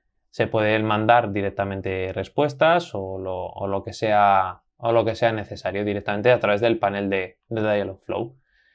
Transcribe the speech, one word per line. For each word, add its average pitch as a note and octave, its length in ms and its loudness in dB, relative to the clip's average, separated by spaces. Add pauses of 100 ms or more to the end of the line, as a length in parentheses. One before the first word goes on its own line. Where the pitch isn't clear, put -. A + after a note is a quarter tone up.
(300)
Se - 160 -2
pueden A2 400 2
mandar A2 460 2
directamente F#2+ 800 -4
respuestas D3+ 800 0
o F#2+ 240 -8
lo, F#2 300 -6
o - 180 -8
lo G2 180 -4
que G2+ 100 -12
sea, G2+ 680 2 (160)
o A#2 140 -2
lo A#2 140 4
que A2 100 -2
sea A2+ 160 2
necesario G2+ 540 -6
directamente G#2 460 0
a A#2+ 80 4
través G#2 220 0
del A#2 160 2
panel G2+ 320 -2
de, F#2+ 380 -4
de A2+ 140 -6
Dialogflow. G#2 720 -4 (400)